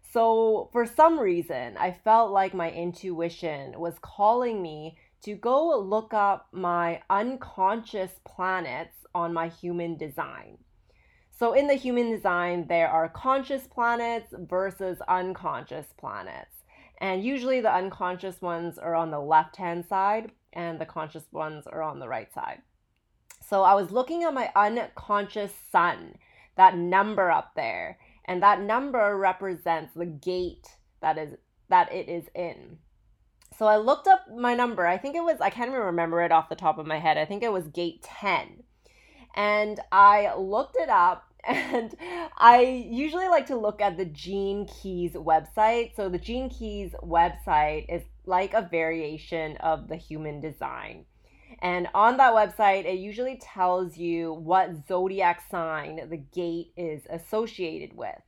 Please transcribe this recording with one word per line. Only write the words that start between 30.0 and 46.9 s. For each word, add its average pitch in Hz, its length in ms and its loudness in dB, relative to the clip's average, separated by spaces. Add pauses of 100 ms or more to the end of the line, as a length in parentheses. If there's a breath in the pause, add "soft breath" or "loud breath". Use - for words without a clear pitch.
gate 180 720 -8 (240)
that 156 160 0
is, 151 180 -10 (340)
that 180 220 4
it - 160 -6
is 170 260 -6
in. 165 440 -10 (800)
So 220 80 0
I 214 120 8
looked 262 300 2
up 370 180 8 (100)
my 240 200 0
number. 233 320 0
I 180 100 2
think 277 180 -8
it 339 80 -2
was, 320 180 0
I 202 80 2
can't 240 200 -4
even 262 120 -4
remember 170 400 0
it 170 100 2
off 160 180 4
the 160 60 -6
top 160 220 0
of 156 100 -10
my 156 120 -4
head. 156 180 2
I 156 80 0
think 202 180 -6
it 233 80 -2
was 180 160 -4
gate 170 340 -8
ten. - 600 -6 (720 soft breath)
And 208 440 0 (120)
I 202 440 8
looked 202 420 -2
it 311 120 -2
up, - 460 2
<laughs> - 80 -20
and 247 500 -4 (440 loud breath)
I 240 240 12 (280)
usually 302 380 -2
like 339 200 4
to 269 100 -4
look 208 240 -2
at 190 160 0
the 185 80 -2
Gene 196 600 -6
Keys 175 460 -6
website. 196 840 0
So 196 120 -4
the 180 100 -4
Gene 247 320 -6
Keys 202 440 -10 (100)